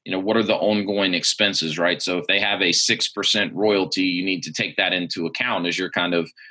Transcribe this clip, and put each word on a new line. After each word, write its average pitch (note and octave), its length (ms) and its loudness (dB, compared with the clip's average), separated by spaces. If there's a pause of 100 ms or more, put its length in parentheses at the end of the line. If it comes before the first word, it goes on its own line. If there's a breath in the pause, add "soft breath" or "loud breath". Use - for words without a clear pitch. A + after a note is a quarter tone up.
you F#2 80 -8
know, F#2 80 -2
what G#2+ 160 2
are A2+ 60 4
the G#2 120 2
ongoing G2+ 600 2
expenses, E2+ 640 0
right? F2 220 2
So F2+ 180 -2
if E2+ 100 -6
they G2 100 2
have G2+ 240 0
a F2+ 80 4
six - 380 2
percent G2+ 460 0
royalty, F#2+ 480 2
you F2+ 220 0
need F#2+ 200 -2
to D#2+ 80 -8
take G2+ 240 -4
that F#2 160 0
into F2 340 -2
account G2 400 -4
as E2+ 100 -2
you're F#2 140 -2
kind F2 240 0
of, E2+ 160 0 (200 loud breath)